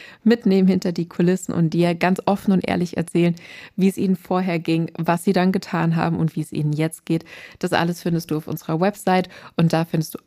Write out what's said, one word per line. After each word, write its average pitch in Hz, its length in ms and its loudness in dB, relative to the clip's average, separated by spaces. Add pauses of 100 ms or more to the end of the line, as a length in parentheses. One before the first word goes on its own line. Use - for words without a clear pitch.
(240)
mitnehmen 196 440 4
hinter 185 240 2
die 170 160 -4
Kulissen 180 460 0
und 165 200 0
dir 170 220 2
ganz 180 300 0
offen 202 260 0
und 185 160 2
ehrlich 175 300 -2
erzählen, 170 380 2 (400)
wie 190 120 2
es 190 100 0
ihnen 190 180 0
vorher 180 440 -2
ging, 165 380 -2
was 170 260 -2
sie 196 100 2
dann 180 180 4
getan 165 440 -2
haben 170 220 0
und 160 180 -2
wie 156 60 -2
es 151 100 -8
ihnen 147 220 -2
jetzt 160 320 -4
geht. 165 200 -2 (340)
Das 180 140 -2
alles 170 280 0
findest 170 300 -2
du 151 60 0
auf 156 100 -8
unserer 160 320 -6
Website 185 500 0 (260)
und 165 180 2
da 165 120 0
findest - 300 -4
du - 120 -18